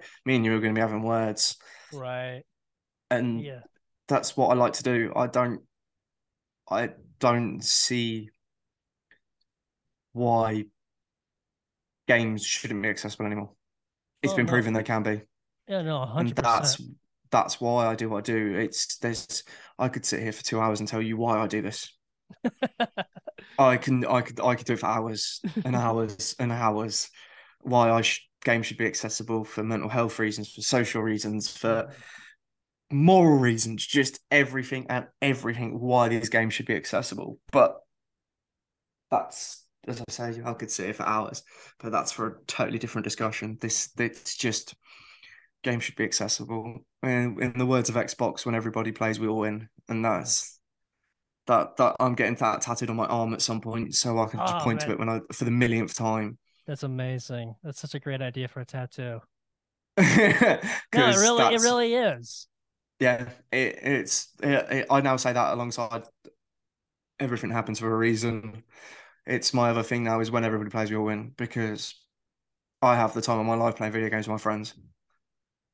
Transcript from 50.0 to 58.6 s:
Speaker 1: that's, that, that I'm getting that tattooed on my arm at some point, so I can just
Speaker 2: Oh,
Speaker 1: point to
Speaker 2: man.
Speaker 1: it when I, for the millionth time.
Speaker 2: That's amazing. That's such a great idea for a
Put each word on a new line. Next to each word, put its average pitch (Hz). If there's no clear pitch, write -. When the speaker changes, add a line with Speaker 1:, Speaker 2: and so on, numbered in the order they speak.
Speaker 1:
that's, 110
that, 113
that 123
I'm 127
getting 120
that 113
tattooed 117
on 110
my 113
arm 113
at 107
some 113
point, 113
so 113
I 110
can -
just 175
Speaker 2:
Oh, 151
Speaker 1:
point 113
to -
Speaker 2:
man. 113
Speaker 1:
it -
when 113
I, 113
for -
the 117
millionth 117
time. 110
Speaker 2:
That's 147
amazing. 127
That's 147
such -
a 139
great 135
idea 127
for -
a 123